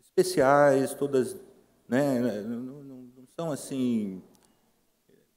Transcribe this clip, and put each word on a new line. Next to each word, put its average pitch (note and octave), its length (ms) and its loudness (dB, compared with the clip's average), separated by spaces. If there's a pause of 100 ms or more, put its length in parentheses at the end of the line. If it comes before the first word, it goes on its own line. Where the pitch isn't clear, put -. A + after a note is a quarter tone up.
especiais, C#3+ 920 4
todas, C3+ 420 0 (540)
né, B2+ 300 2 (240)
não, A#2 160 -8
não, C3+ 240 -14
não B2+ 520 -20
são E3 160 -6
assim, A#2+ 680 -4 (1160)